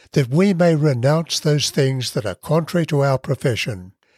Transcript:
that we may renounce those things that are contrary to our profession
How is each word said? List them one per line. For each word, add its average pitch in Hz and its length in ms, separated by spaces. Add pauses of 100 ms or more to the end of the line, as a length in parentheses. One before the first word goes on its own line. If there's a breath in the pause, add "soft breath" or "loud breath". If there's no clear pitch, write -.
(120)
that 131 180
we 190 240
may 170 220
renounce 147 640
those 147 300
things 135 420
that 120 140
are 92 100
contrary 160 500
to 143 160
our 139 160
profession 107 760 (240 soft breath)